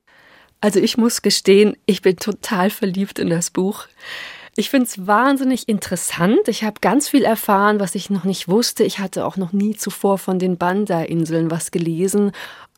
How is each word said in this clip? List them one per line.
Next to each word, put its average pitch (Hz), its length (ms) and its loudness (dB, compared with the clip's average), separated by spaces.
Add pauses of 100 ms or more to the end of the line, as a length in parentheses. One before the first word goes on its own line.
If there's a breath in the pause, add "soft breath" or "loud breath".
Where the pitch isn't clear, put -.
(600 soft breath)
Also 208 180 2
ich - 180 2
muss 226 260 0
gestehen, 202 540 4 (100)
ich 196 160 0
bin 185 140 2
total 196 540 -2
verliebt 196 480 -4
in 190 100 -2
das 170 220 -2
Buch. 190 380 -4 (680 loud breath)
Ich 208 140 -2
find's 233 360 0
wahnsinnig 254 640 2
interessant. 208 800 0
Ich 220 180 -2
hab 214 160 -6
ganz 220 280 2
viel 277 160 4
erfahren, 208 540 2
was 196 160 -2
ich 196 140 -8
noch 196 160 -2
nicht 185 240 -4
wusste. 220 360 2
Ich - 160 -2
hatte - 260 -4
auch - 100 -6
noch 185 160 -4
nie 202 240 0
zuvor 196 420 -2
von 185 200 -2
den 180 180 0
Banda-Inseln 165 920 0
was 165 220 -4
gelesen. 185 600 0 (440 loud breath)